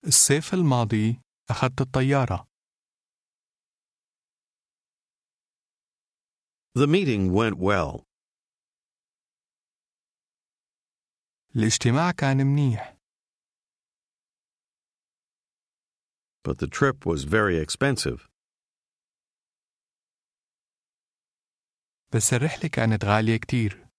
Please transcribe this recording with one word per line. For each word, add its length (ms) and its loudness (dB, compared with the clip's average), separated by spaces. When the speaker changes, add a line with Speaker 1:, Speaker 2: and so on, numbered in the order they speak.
Speaker 1:
الصيف 480 2
الماضي 640 0
أخذت 300 -2
الطيارة. 680 0
Speaker 2:
The 100 4
meeting 460 2
went 240 2
well. 480 -2
Speaker 1:
الاجتماع 600 0
كان 180 0
منيح. 480 0
Speaker 2:
But 140 -4
the 80 -4
trip 400 -2
was 180 -2
very 340 0
expensive. 680 -4
Speaker 1:
بس 180 2
الرحلة 420 -2
كانت 300 0
غالية 320 2
كتير. 520 -4